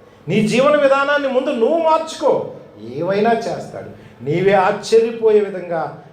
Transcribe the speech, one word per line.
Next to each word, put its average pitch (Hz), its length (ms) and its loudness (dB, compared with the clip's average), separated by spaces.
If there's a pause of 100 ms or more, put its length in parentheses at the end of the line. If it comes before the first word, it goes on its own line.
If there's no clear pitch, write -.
(280)
నీ 202 200 2
జీవన 285 340 2
విధానాన్ని 277 460 2
ముందు 262 220 0
నువ్వు 262 280 0
మార్చుకో. 320 720 0 (440)
ఏవైనా 196 360 0
చేస్తాడు. 139 720 -6 (200)
నీవే 180 300 0
ఆశ్చర్యపోయే 214 840 2
విధంగా 175 720 -6